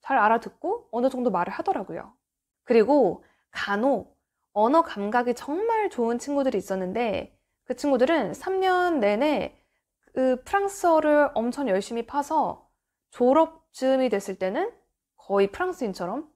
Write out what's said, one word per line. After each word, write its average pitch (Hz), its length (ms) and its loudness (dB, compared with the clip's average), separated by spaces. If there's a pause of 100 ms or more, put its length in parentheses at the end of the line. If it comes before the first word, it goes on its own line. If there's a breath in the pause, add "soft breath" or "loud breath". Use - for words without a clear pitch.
잘 - 160 -2
알아듣고 233 760 0
어느 247 180 2
정도 247 220 -2
말을 180 220 -2
하더라고요. 269 600 -6 (500)
그리고 233 600 4 (280 soft breath)
간혹 214 680 -2 (320)
언어 240 300 4
감각이 240 540 -2
정말 415 540 -2
좋은 240 300 -2
친구들이 277 380 -2
있었는데 190 800 -4 (280)
그 247 100 -6
친구들은 262 580 2
삼 381 260 -4
년 359 400 2
내내 214 580 0 (560)
그 254 300 0
프랑스어를 320 920 2
엄청 240 360 -2
열심히 226 360 -2
파서 285 640 -4 (400)
졸업 302 640 2
즈음이 262 380 0
됐을 196 280 -4
때는 262 340 -4 (440)
거의 196 360 0
프랑스인처럼 247 840 -6